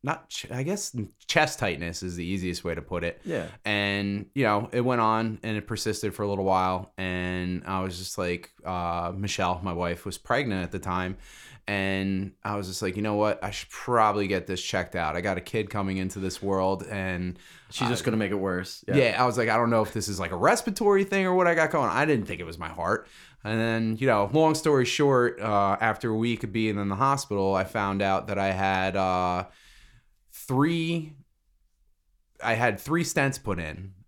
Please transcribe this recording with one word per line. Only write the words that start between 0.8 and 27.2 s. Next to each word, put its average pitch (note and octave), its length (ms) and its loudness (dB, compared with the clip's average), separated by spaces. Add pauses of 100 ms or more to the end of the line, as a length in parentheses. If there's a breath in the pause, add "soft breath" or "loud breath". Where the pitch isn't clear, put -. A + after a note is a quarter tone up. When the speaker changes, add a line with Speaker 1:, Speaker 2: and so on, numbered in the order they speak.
Speaker 1:
chest - 320 2
tightness E2+ 440 -2
is F2+ 140 -6
the F2 80 -4
easiest F2+ 400 -2
way E2+ 100 -2
to D#2 60 -6
put E2+ 240 -4
it. - 220 -4
Speaker 2:
Yeah. B2 200 -4 (200)
Speaker 1:
And, G2+ 580 0 (100)
you C#3 100 2
know, G#2+ 280 2
it B2 80 0
went A#2+ 220 2
on A2 400 2
and A2 160 -2
it G#2 80 -8
persisted G#2+ 480 -4
for - 80 -6
a G2+ 60 0
little G2 180 0
while. F#2 500 2
And F2+ 720 -2
I F#2 160 -2
was F2+ 160 -6
just F#2 180 -10
like, F2 360 -4 (120)
uh, F2 500 -4
Michelle, F#2+ 480 -2
my F#2 120 -4
wife, F2 320 -4
was F#2+ 100 -8
pregnant A#2+ 460 -2
at F2 100 -6
the F#2+ 60 -6
time. F#2 400 -4 (480 loud breath)
And F#2+ 680 -2 (100)
I G2+ 140 -4
was G2+ 100 -4
just F#2 140 -6
like, F#2+ 160 -2
"You G#2 60 -4
know G#2+ 140 0
what? G#2 280 2
I G2+ 60 -4
should - 180 -10
probably G#2+ 580 2
get F#2+ 200 0
this F#2 160 -4
checked - 340 -2
out. D#2+ 200 -2
I F2+ 40 -2
got F#2 160 0
a F2+ 60 -6
kid G#2+ 260 -4
coming F#2+ 300 -2
into F#2+ 200 -4
this F#2+ 220 -4
world, F#2+ 480 0
and F#2 500 -4 (320 loud breath)
Speaker 2:
She's - 200 -2
just A#2+ 140 -2
Speaker 1:
I - 20 -
Speaker 2:
gonna A2+ 100 0
make G#2 140 0
it G2+ 60 0
worse." F#2 520 -4
Speaker 1:
Yeah. B2 60 0
Speaker 2:
Yeah. A#2+ 280 4
Speaker 1:
I B2+ 40 4
was A#2 100 0
like, A#2 140 2
"I A2 80 4
don't A#2+ 100 4
know A#2 140 6
if G#2+ 100 -2
this G#2 160 -4
is, G2 100 -4
like, F2 120 -2
a F#2 60 -4
respiratory G3 680 4
thing G3 220 0
or F3+ 80 2
what F3+ 120 6
I E3+ 80 4
got D#3+ 160 4
going." C3 200 2
I C3 160 2
didn't B2+ 180 2
think E2 160 -8
it F2 60 -8
was E2 100 -10
my D#2 140 -6
heart. F2 360 -2 (380 loud breath)
And A2 160 0
then, A2+ 380 0
you C3 80 0
know, G#2 260 4
long D#3 220 6
story D3 320 4
short, B2 560 4
uh, G2+ 360 2
after A2 300 0
a A2 80 0
week A2+ 260 0
of G2+ 120 -8
being A2 240 0
in G2+ 100 -2
the G2 80 -2
hospital, G#2 580 2